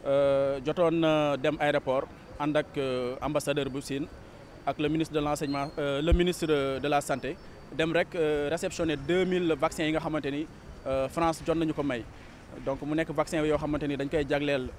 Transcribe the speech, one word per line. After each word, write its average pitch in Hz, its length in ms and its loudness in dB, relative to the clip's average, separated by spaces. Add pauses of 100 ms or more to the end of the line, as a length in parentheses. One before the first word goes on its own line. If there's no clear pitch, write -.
euh, 139 600 4
jotoon 165 320 4
na 151 380 4
dem 147 240 0
aéroport 143 480 2 (320)
ànd 147 160 0
ak, 151 100 2 (100)
euh, 127 460 -2
ambassadeur 143 480 0
bu 135 100 -6
Siin 139 260 -4 (600)
ak 139 120 -2
le 147 100 0
ministre 156 260 0
de 156 60 2
l'enseignement, 147 580 -2
euh, 143 240 0
le 170 100 4
ministre 175 340 4 (340)
de 143 80 -2
la 147 120 4
santé, 135 360 -4 (360)
dem 160 200 0
rek, 175 240 2
euh, 151 340 2
réceptionner 165 460 -2
deux 165 280 2
mille 180 300 2
vaccins 160 300 0
yi 156 80 2
nga 156 80 2
xamante 156 260 -2
ni, 143 200 -2 (400)
euh, 135 220 0
France 165 380 0
jot 165 80 2
nañu 160 180 0
ko 147 120 -2
may. 123 180 -2 (640)
Donc, 135 160 -2
mu 151 140 -2
nekk 160 180 0
vaccin 151 300 0
yoo 151 120 4
xamante 151 300 -2
ni 139 100 -2
dañ 139 140 -4
koy 147 180 0
jagleel 143 400 0 (100)